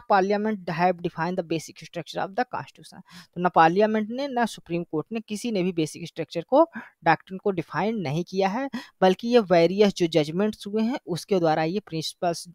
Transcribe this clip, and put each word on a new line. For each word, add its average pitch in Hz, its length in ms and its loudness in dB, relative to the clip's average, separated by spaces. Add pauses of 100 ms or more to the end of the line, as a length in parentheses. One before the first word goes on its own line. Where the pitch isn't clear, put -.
(120)
Parliament 208 460 2
have 175 380 0
defined 170 400 -4
the 175 120 -4
basic 160 280 -6
structure - 440 -10
of 180 100 -4
the 196 160 -4 (100)
Constitution, - 460 -16 (320)
तो 175 80 -8
ना 180 80 2
पार्लियामेंट 208 600 4
ने 262 180 -6
ना 240 180 0
सुप्रीम 170 380 -6
कोर्ट 226 280 -4
ने 226 80 -6
किसी 220 320 -6
ने 190 120 0
भी 185 80 0
बेसिक 165 360 -4
स्ट्रक्चर - 340 -8
को, 311 280 4 (340)
डॉक्ट्रिन 165 340 0
को 202 140 -2
डिफाइन 180 440 -4
नहीं 165 280 -4
किया 190 260 -2
है, 262 200 -4 (320)
बल्कि 190 260 2
ये 240 120 4
वेरियस 185 540 4
जो 180 140 0
जजमेंट्स 165 600 -2
हुए 208 140 -4
हैं 240 260 -2
उसके 190 320 -2
द्वारा 160 240 2
ये 180 160 -2
प्रिंसिपल्स, 165 760 -6